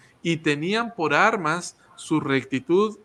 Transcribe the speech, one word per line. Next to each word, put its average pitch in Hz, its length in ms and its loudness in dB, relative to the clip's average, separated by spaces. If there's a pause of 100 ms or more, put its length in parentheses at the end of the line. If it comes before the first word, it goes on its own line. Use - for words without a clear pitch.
(220)
y 170 140 0
tenían 165 580 -2
por 151 200 0
armas 175 640 0 (200)
su - 240 -2
rectitud 139 840 0